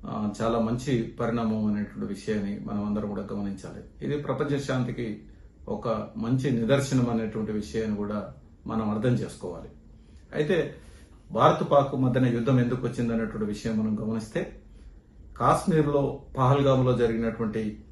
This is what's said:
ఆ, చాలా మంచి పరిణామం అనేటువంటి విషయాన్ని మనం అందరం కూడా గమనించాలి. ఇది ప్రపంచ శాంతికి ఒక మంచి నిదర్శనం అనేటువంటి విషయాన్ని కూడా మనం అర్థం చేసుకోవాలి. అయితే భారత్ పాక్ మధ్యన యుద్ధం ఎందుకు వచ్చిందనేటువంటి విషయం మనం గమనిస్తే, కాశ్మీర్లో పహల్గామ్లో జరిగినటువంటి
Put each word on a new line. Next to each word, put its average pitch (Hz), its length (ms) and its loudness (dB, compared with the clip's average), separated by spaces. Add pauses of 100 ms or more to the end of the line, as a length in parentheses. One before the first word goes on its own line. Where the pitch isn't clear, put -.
ఆ, 107 260 -4 (100)
చాలా 117 160 2
మంచి 120 440 0 (180)
పరిణామం 113 460 0
అనేటువంటి 104 480 -2
విషయాన్ని 101 520 -4
మనం 104 200 -4
అందరం 104 220 -2
కూడా - 240 -6
గమనించాలి. - 760 -8
ఇది 143 160 -2
ప్రపంచ 139 380 0
శాంతికి 120 640 -2 (460)
ఒక 107 480 -2
మంచి 127 340 0
నిదర్శనం 123 600 2
అనేటువంటి 110 420 -2
విషయాన్ని 107 440 -2
కూడా 104 360 -4 (340)
మనం 107 240 -2
అర్థం 110 240 2
చేసుకోవాలి. 92 540 -6 (680)
అయితే 151 400 0 (580)
భారత్ 143 380 4
పాక్ 139 240 6
మధ్యన 127 320 4
యుద్ధం 120 340 4
ఎందుకు 120 260 0
వచ్చిందనేటువంటి 113 580 -2
విషయం 107 340 -2
మనం 107 220 0
గమనిస్తే, 110 600 -4 (760)
కాశ్మీర్లో 147 840 2 (160)
పహల్గామ్లో 131 600 4
జరిగినటువంటి 110 920 0